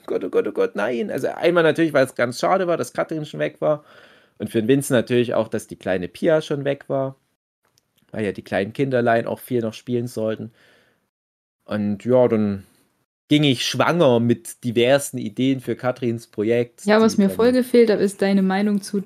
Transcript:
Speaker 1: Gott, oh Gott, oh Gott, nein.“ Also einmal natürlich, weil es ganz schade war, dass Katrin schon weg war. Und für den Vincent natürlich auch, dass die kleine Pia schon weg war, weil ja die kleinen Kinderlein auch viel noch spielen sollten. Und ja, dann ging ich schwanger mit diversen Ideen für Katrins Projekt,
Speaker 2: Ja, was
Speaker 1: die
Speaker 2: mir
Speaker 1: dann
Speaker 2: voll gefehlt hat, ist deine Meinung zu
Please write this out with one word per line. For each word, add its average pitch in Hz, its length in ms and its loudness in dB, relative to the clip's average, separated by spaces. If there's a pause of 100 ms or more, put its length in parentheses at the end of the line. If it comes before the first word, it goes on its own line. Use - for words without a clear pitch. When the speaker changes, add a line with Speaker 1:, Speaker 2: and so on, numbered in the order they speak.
Speaker 1:
Gott, - 180 -4
oh - 60 -6
Gott, 220 180 0
oh - 40 -8
Gott, - 240 -2
nein.“ 220 340 -4
Also - 180 -4
einmal 170 340 0
natürlich, 156 300 2
weil 135 120 4
es 127 120 -8
ganz 123 240 -4
schade 180 260 0
war, 170 100 0
dass 123 160 -6
Katrin 160 320 -6
schon 151 160 -12
weg 147 200 -6
war. 151 240 -2 (540)
Und 110 120 -8
für 113 120 0
den 110 60 -4
Vincent 139 300 2
natürlich 120 360 0
auch, 107 140 -2
dass - 200 -8
die 87 100 -14
kleine 92 300 -4
Pia 160 340 0
schon 143 220 -6
weg 139 240 -6
war, 135 280 -4 (960)
weil 110 120 -6
ja 95 80 -2
die 101 120 -10
kleinen 101 300 -4
Kinderlein 123 520 0
auch 113 140 -6
viel 123 220 -4
noch 110 120 -6
spielen 120 340 -6
sollten. 110 440 -6 (1120)
Und 104 400 -4
ja, 123 240 4
dann 104 380 0 (640)
ging 151 160 4
ich 135 220 2
schwanger 131 540 4
mit - 440 -2
diversen 123 540 2
Ideen 127 420 -2
für 117 160 -6
Katrins 120 520 -4
Projekt, 117 560 -2
Speaker 2:
Ja, 208 160 4
was 220 160 4
Speaker 1:
die - 0 -
Speaker 2:
mir 196 120 4
Speaker 1:
dann 190 80 -4
Speaker 2:
voll 233 160 2
gefehlt 240 380 4
hat, 190 100 2
ist 202 220 0
deine 196 200 2
Meinung 196 400 0
zu 196 240 -6